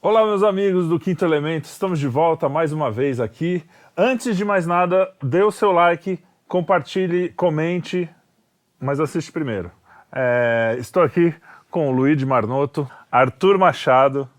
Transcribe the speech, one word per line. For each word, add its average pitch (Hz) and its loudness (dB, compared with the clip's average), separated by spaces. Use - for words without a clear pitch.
Olá, 220 4
meus 208 0
amigos 190 2
do 165 0
Quinto 185 -2
Elemento, 156 -2
estamos 185 -6
de 143 -2
volta 160 0
mais 151 -2
uma 151 -4
vez 123 -4
aqui. 165 -4
Antes 233 0
de 202 -2
mais 196 0
nada, 180 0
dê 143 0
o 208 2
seu 202 0
like, 170 2
compartilhe, 180 -2
comente, 170 -4
mas 139 -4
assiste 156 -4
primeiro. 110 -6
É, 120 0
estou 170 0
aqui 170 2
com 156 -2
o - 0
Luigi 135 2
Marnoto, 131 -2
Arthur 135 2
Machado 139 2